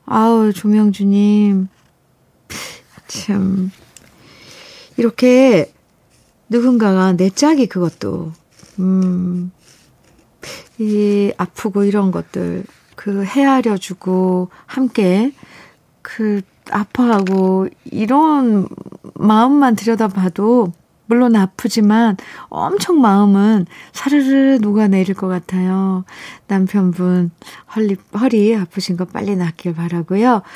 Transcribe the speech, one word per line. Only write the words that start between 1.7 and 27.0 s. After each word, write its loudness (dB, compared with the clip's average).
참, -4
이렇게 4
누군가가 2
내 2
짝이 2
그것도, -6
음, -2
이 0
아프고 -4
이런 2
것들 -6
그 -6
헤아려주고 0
함께 0
그 -4
아파하고 0
이런 0
마음만 4
들여다봐도 0
물론 2
아프지만 0
엄청 -2
마음은 4
사르르 0
녹아내릴 0
것 -6
같아요. -4
남편분 0